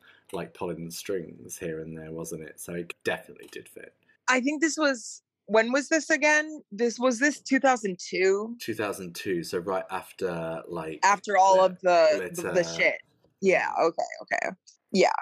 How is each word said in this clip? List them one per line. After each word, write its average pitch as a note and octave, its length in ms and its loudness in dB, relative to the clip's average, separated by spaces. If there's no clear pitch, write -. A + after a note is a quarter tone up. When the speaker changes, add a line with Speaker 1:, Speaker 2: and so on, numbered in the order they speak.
Speaker 1:
like, E2+ 200 -8
pulling E2+ 320 -8
the E2 60 -12
strings - 680 -8
here D#2+ 240 -8
and D#2+ 160 -12
there, D#2+ 140 -12
wasn't D#2+ 320 -10
it? - 160 -18
So F2 160 -10
it F2 180 -8
definitely - 480 -8
did - 160 -16
fit. - 280 -20
Speaker 2:
I B3+ 120 4
think C#4 220 -2
this D#4 160 0
was, C#4+ 460 -2
when A3 240 4
was C4+ 180 0
this D#4+ 220 2
again? D4+ 500 2
This, A3 280 -2
was B3 180 2
this C#4 240 0
two - 180 2
thousand A#3+ 380 2
two? G3 540 0
Speaker 1:
Two A2+ 140 -6
thousand F#2+ 400 -6
two, F2 280 -2
so F#2+ 140 -4
right F#2+ 320 -2
after, F2 800 -6
like, D#2+ 360 -8
Speaker 2:
After G3 340 2
all F#3+ 180 8
Speaker 1:
the F#3 80 8
Speaker 2:
of F#3 180 2
the, E3+ 540 4
the, E3+ 80 -8
the F#3 80 -2
Speaker 1:
glitter. F3 260 2
Speaker 2:
shit. D#3+ 240 2
Yeah, D#3 280 4
Speaker 1:
Mm. D#3 80 4
Speaker 2:
okay, - 160 -2
okay. - 340 -4
Yeah. F#3+ 180 6